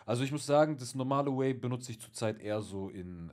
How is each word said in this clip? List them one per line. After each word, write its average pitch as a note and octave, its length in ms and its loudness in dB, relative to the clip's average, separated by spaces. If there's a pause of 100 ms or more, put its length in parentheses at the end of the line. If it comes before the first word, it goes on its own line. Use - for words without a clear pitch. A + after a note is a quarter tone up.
also A#2+ 200 0
ich C3+ 80 -2
muss D3 120 -4
sagen, D3+ 320 6
das A#2+ 180 -8
normale C#3 360 0
Whey C3 240 2
benutze B2 380 -4
ich A2+ 80 -12
zurzeit G#2+ 400 -4
eher G#2 200 -2
so G2 300 -6
in, F2 420 -10